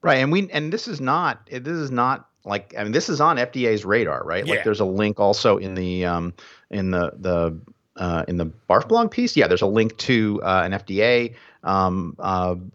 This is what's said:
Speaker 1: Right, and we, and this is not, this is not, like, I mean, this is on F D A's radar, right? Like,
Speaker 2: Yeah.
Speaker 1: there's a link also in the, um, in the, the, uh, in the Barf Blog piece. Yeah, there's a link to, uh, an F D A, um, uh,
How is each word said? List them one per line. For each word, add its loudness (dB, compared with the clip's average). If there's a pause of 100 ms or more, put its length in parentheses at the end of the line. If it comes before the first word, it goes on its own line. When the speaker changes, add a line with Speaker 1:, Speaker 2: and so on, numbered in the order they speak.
Speaker 1:
Right, 4
and 2
we, 0
and -4
this -6
is -8
not, -2
this -10
is -6
not, -2 (160)
like, -6
I -4
mean, -4
this 0
is 0
on 4
F -2
D -2
A's 2
radar, 0
right? -4
Like, 0
Speaker 2:
Yeah. -4
Speaker 1:
there's 0
a 2
link 0
also 4
in -6
the, -2
um, -2 (360)
in -2
the, 0
the, -2 (380)
uh, -2
in -4
the -2 (220)
Barf 4
Blog 2
piece. -2
Yeah, 4
there's 2
a 2
link 0
to, 0
uh, 2
an -2
F -6
D 0
A, 2 (280)
um, 0
uh, -2 (180)